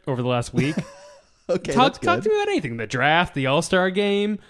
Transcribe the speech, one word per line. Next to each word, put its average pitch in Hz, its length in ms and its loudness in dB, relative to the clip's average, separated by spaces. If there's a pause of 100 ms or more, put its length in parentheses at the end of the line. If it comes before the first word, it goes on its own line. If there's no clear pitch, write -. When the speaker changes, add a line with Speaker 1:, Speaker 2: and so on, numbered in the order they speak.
Speaker 1:
over 127 140 -4
the 123 80 -2
last 120 240 -2
week. 143 280 0
Speaker 2:
<laughs> - 40 -8 (680)
Okay, 185 220 -2
Speaker 1:
Talk, 269 200 4
Speaker 2:
that's - 120 -8
Speaker 1:
talk 349 120 2
Speaker 2:
good. - 80 -6
Speaker 1:
to 427 40 2
me 427 60 4
about 403 140 0
anything. 151 280 -2
The 113 80 -4
draft, 147 480 2
the 135 140 -2
All-Star 175 420 2
game, 202 480 0 (120)